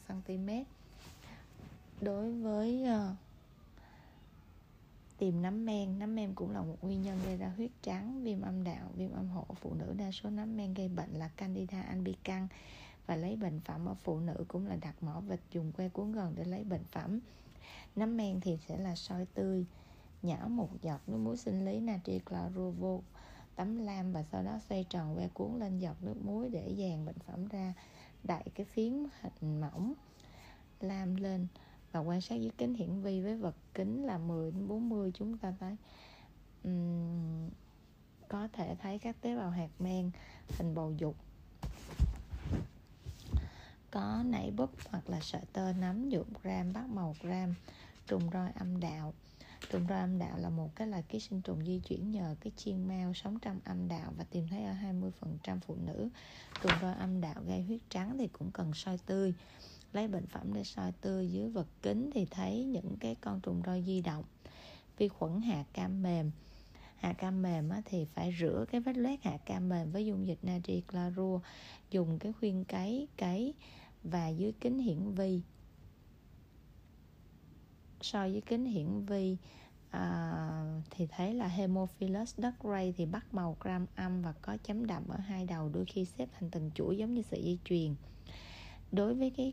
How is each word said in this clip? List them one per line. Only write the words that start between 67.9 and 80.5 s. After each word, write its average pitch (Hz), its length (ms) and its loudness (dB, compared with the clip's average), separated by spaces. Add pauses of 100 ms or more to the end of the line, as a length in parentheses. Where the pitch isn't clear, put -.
phải 170 360 0
rửa 170 320 4
cái 240 80 4
vết 247 160 2
loét 262 260 2
hạ 165 140 2
cam 180 320 0
mềm 170 220 4
với 202 160 2
dung 190 200 2
dịch 165 160 2
natri 180 380 2
clorua, 180 600 2 (500)
dùng 165 280 4
cái 208 140 -2
khuyên 190 320 2
cấy, 208 520 0
cấy 214 380 2 (500)
và 165 240 2
dưới 175 320 2
kính 247 180 4
hiển 202 360 2
vi. 185 260 4 (2500)
Soi 190 320 2
dưới 208 80 2
kính 233 240 2
hiển 202 420 2
vi, 196 300 4 (540)
à, 165 880 0 (100)